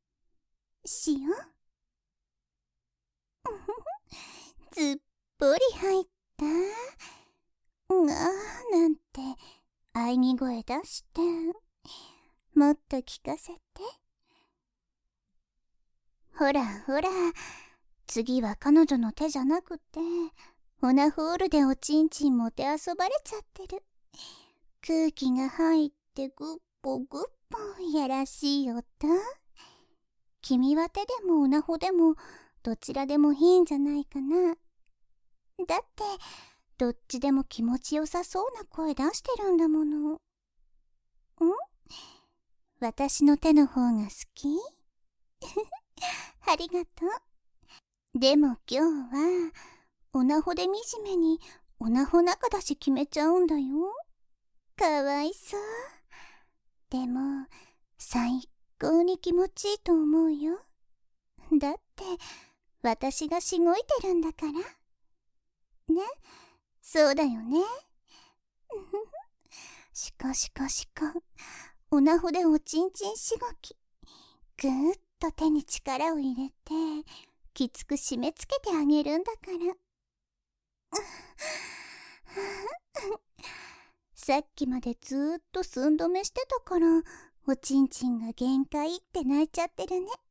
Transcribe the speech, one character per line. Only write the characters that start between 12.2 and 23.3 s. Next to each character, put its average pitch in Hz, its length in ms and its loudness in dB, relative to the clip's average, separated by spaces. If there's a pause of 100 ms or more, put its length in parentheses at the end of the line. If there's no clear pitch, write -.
も 294 160 8
っ 294 80 0 (100)
と 269 100 -4
聞 - 300 -12
か 302 80 -6
せ - 180 -16
て。 339 60 -20 (2750)
ほ - 140 2
ら 220 340 -2
ほ 277 140 0
ら、 370 100 -2 (960)
次 247 360 -2
は 208 140 -4
彼 302 300 6
女 277 120 2
の 220 140 0
手 311 160 -4
じ 294 100 -4
ゃ 254 60 -2
な 330 180 2
く 330 160 -12
て、 - 220 -12 (840)
オ 254 100 4
ナ 277 200 6
ホ 311 180 -4
ー 359 80 -2
ル 370 100 0
で 294 160 4
お 262 120 4
ち 302 260 2
ん 311 60 4
ち 294 200 0
ん 247 100 4
も 226 120 0
て - 160 -6
あ 302 100 0
そ 349 200 -6
ば 370 120 0
れ 523 140 -2
ち - 120 -10